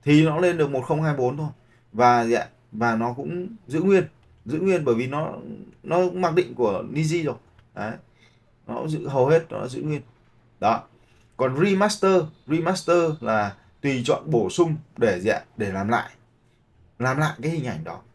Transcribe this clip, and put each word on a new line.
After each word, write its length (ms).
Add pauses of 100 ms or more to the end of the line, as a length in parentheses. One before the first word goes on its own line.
Thì 220
nó 120
lên 200
được 120
một 120
không 200
hai 140
bốn 220
thôi. 100 (440)
Và 340
gì 80
ạ? 140 (240)
Và 240
nó 180
cũng 340 (200)
giữ 140
nguyên, 260 (380)
giữ 140
nguyên 260
bởi 100
vì 120
nó, 260 (500)
nó 160 (140)
mặc 200
định 220
của 280 (100)
Niji 320
rồi. 100 (400)
Đấy. 160 (760)
Nó 200
giữ 200
hầu 200
hết 220
nó 180
giữ 140
nguyên. 200 (580)
Đó. 240 (540)
Còn 280
remaster, 580 (240)
remaster 640 (100)
là 320 (280)
tùy 240
chọn 200
bổ 240
sung 260 (220)
để 220
gì 100
ạ? 120 (160)
Để 140
làm 180
lại. 200 (880)
Làm 180
lại 240
cái 100
hình 140
ảnh 180
đó. 180 (140)